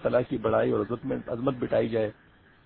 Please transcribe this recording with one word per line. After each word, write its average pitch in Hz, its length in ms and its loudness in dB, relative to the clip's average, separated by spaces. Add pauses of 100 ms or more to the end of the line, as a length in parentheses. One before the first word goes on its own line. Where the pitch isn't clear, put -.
تعالیٰ 120 260 4
کی 127 100 -2
بڑائی 113 320 2
اور 113 100 2
عظمت 110 240 -4
میں، 131 120 -2 (100)
عظمت 127 320 -2
بٹائی 117 300 0
جائے، 110 220 -2 (560)